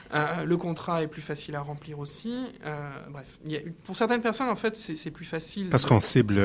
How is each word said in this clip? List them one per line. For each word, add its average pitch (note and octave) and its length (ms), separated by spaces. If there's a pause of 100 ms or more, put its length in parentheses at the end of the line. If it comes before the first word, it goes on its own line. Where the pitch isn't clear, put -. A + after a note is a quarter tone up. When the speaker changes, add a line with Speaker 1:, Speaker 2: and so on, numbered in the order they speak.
(140)
Speaker 1:
euh, D3+ 300
le E3+ 140
contrat E3+ 460
est D#3 40
plus D#3 140
facile D3+ 340
à C#3+ 60
remplir D3 380
aussi, F3+ 360 (300)
euh, D3 240 (220)
bref. C#3+ 340
Il D3+ 60
y D3+ 60
a, - 40 (240)
pour F#3+ 100
certaines A#3 260
personnes, A#3+ 280
en G#3 60
fait, A3 200
c'est, E3 220
c'est D#3+ 140
plus E3+ 140
facile F3+ 440
Speaker 2:
Parce C#3 140
Speaker 1:
de - 60
Speaker 2:
qu'on A2 120
cible G#2 440